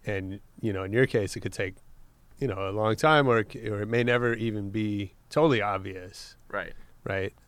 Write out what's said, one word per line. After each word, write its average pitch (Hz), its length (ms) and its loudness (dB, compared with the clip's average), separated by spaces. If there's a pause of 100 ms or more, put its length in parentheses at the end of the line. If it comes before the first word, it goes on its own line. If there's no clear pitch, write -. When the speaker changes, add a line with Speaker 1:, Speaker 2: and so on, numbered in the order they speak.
Speaker 1:
And, 98 340 -4 (220)
you 110 120 0
know, 95 100 -2
in 98 100 -6
your 127 120 6
case, 104 300 0
it 107 60 -10
could 95 120 -6
take, 95 220 -6 (640)
you 139 80 -2
know, 95 220 -2
a - 20 -4
long 107 240 2
time 151 320 4
or 117 120 6
it 104 120 -2
c-, 113 180 -10
or 104 120 -2
it 104 60 -4
may 117 160 2
never 120 300 2
even 107 360 -2
be 104 440 -4 (160)
totally 147 320 4
obvious. 95 760 -6 (120)
Speaker 2:
Right. 92 240 -6 (300)
Speaker 1:
Right? 95 300 -4 (140)